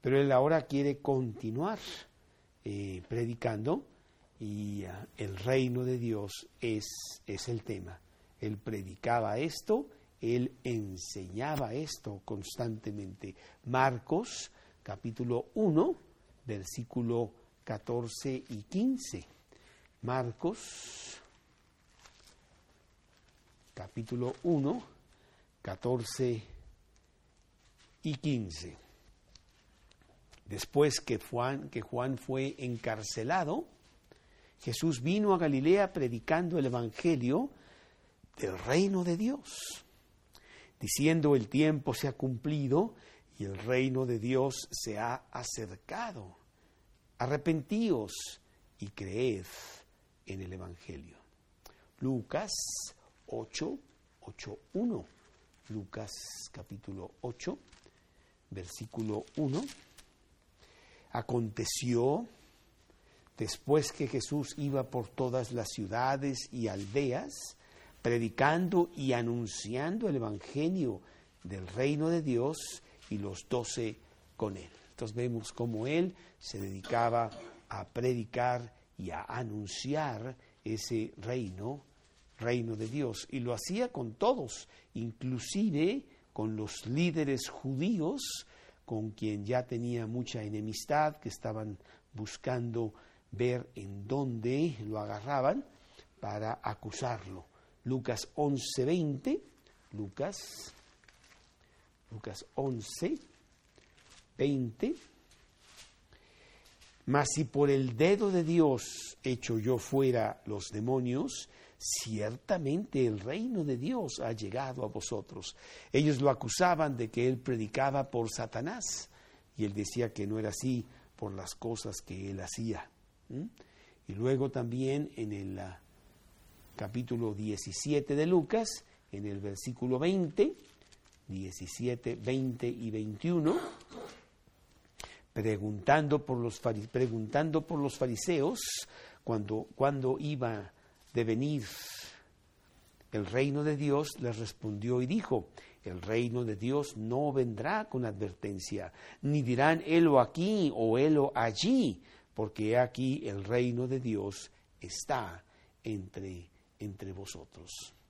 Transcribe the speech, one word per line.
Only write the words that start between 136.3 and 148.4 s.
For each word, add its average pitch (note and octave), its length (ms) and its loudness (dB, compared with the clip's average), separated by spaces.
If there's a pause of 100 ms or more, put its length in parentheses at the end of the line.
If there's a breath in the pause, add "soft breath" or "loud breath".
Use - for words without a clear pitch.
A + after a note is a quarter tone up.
los A#2 240 -4
fari-, A2 260 0
preguntando C3 760 2
por D#3+ 140 -2
los C#3+ 180 0
fariseos C#3+ 640 2 (640 loud breath)
cuando, A2 520 -2
cuando C3+ 440 2
iba A#2+ 520 -4 (420 soft breath)
de A#2 100 2
venir B2 400 2 (1500)
el G#2+ 140 0
reino C#3 380 2
de D3+ 140 2
Dios, C#3+ 320 2 (100)
les A#2 180 -2
respondió A2+ 640 -2
y B2+ 40 2
dijo: C3+ 440 0 (340 loud breath)
"El F2+ 180 -8
reino A#2+ 420 0
de G#2+ 120 -2
Dios C3 420 -2
no B2 340 0
vendrá C3 540 0
con B2+ 200 -2
advertencia, G2 880 -6 (300 loud breath)